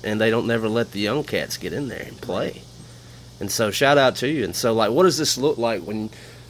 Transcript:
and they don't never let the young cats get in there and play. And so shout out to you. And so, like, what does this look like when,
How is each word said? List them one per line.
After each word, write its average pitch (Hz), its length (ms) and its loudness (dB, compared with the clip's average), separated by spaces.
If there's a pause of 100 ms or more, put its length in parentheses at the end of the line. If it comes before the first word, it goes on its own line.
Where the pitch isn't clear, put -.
and 107 160 0
they 110 80 4
don't 113 180 2
never 113 220 0
let 113 240 0
the 101 80 -4
young 123 240 0
cats 80 320 -4
get 82 160 -8
in 131 160 -6
there 87 180 -10
and - 140 -16
play. 113 400 -4 (800)
And 101 100 -6
so 107 200 0
shout 139 260 4
out 131 200 6
to 123 120 -2
you. 147 160 -2
And 87 100 -4
so, 117 180 0
like, 110 180 2
what 151 120 4
does 160 140 4
this 147 200 0
look 143 200 0
like 113 240 0
when, 107 280 -6 (400)